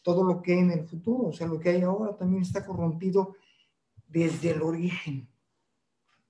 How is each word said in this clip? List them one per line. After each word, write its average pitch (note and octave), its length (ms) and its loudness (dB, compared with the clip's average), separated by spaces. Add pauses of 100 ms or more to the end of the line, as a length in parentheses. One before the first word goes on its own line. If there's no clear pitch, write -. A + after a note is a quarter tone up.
todo F3 220 2
lo F3+ 180 2
que F3+ 120 2
hay F3+ 60 4
en F3+ 120 6
el D#3+ 160 -4
futuro, A3 420 -2
o D#3 40 -6
sea, E3 140 -6
lo D#3+ 120 -4
que E3+ 100 2
hay F3+ 140 2
ahora G3 340 -2
también F#3 240 0
está G3 240 -4
corrompido F3+ 680 0 (720)
desde E3 440 0
el D#3 100 -2
origen. E3 680 -4 (1000)